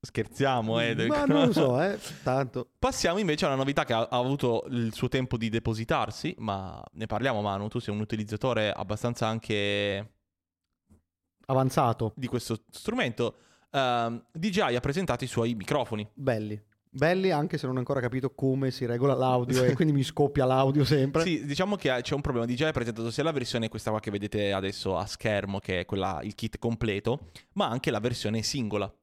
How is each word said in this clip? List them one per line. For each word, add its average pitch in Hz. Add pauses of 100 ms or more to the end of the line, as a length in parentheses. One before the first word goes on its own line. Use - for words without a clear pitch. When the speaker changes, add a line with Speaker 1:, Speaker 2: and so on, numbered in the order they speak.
Speaker 1:
scherziamo, 117
Edelkron. 277
Speaker 2:
Ma 269
non 285
lo 233
so, 127
eh, 202 (240)
tanto. 131 (100)
Speaker 1:
Passiamo 170
invece 165
a 160
una 135
novità 139
che -
ha, 113
ha 123
avuto 127
il 117
suo 127
tempo 127
di 113
depositarsi, 113
ma 98 (120)
ne 104
parliamo, 110
Manu, 101
tu 117
sei 107
un 104
utilizzatore 107
abbastanza 107
anche 101 (1300)
Speaker 2:
Avanzato. 131
Speaker 1:
di 127
questo 117
strumento. 143 (360)
Ehm, 120
D 165
J 180
I 120
ha 123
presentato 139
i 127
suoi 117
microfoni. 107
Speaker 2:
Belli. 107 (320)
Belli, 180
anche 151
se 131
non 127
ho 131
ancora 135
capito 123
come 135
si 127
regola 123
l'audio 127
e 127
Speaker 1:
<laughs> -
Speaker 2:
quindi 147
mi 139
scoppia 143
l'audio 135
sempre. 139
Speaker 1:
Sì, 160
diciamo 175
che 139
c'è 147
un 143
problema. 123
D 123
J 123
I -
ha 156
presentato 117
sia 143
la 160
versione 120
questa 113
qua 107
che 104
vedete 101
adesso 95
a 95
schermo, 101
che 92
è 90
quella, 95
il 104
kit -
completo, 117 (240)
ma 196
anche 123
la 107
versione 113
singola. 104 (120)